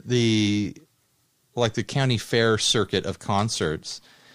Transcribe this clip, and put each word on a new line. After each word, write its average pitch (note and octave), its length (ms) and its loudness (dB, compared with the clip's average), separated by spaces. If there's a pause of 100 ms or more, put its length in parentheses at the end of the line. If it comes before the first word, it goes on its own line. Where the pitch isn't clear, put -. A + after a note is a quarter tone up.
the, G#2+ 720 2 (800)
like, A#2+ 180 0
the A2+ 100 -2
county C3 360 0
fair A2+ 400 2
circuit G2 480 0
of F#2+ 100 -6
concerts. G2+ 840 -4 (360)